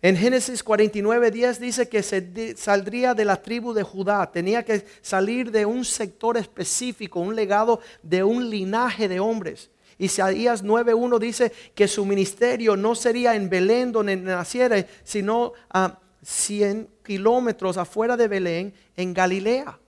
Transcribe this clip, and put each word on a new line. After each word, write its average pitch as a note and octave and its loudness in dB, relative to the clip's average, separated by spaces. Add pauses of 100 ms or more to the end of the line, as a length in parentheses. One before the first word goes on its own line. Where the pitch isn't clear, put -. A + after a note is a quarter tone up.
En F#3 4
Génesis B3 0
cuarenta G#3+ 2
y - -2
nueve A3+ 2
diez A#3+ -2
dice A#3+ -2
que G#3+ -2
se G3 -4
di-, F3+ -10
saldría G#3 0
de A3 0
la G3 2
tribu A#3 -6
de G#3+ -2
Judá. F#3+ -2
Tenía G3 -2
que G#3+ -2 (160)
salir A3 -2
de G#3+ 2
un A#3+ -2
sector A3+ -4
específico, G#3 -6
un G3 -4
legado A3 2 (220)
de F3+ 0
un A#3 0
linaje G#3 -2
de F#3 -2
hombres. A3 -4 (260)
Isaías F#3+ 0
nueve A#3 4
uno A#3 4
dice A#3 0 (220)
que G3+ 4
su G3+ -2
ministerio G#3 2
no G#3+ 2
sería A#3+ 2
en G3+ -2
Belén A3 2
donde G#3 0
naciera, F#3 0 (200)
sino A3+ -2 (180)
a F#3 -2 (220)
cien G#3 -2 (120)
kilómetros G#3 0
afuera A3 -2
de A#3 2
Belén, F#3 -4 (220)
en F3+ -4
Galilea. G3 -2